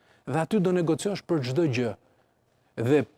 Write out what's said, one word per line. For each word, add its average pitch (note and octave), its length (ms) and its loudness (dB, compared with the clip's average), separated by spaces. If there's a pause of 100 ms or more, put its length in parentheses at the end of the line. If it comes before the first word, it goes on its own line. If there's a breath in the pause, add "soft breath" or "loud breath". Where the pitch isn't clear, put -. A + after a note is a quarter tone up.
(260 soft breath)
Dhe C#3 120 -2
aty F#3 220 0
do F3+ 120 2
negociosh F3 520 -2
për E3 240 0
çdo D3+ 180 0
gjë. A#2+ 280 -2 (840)
Dhe C3 220 2 (180)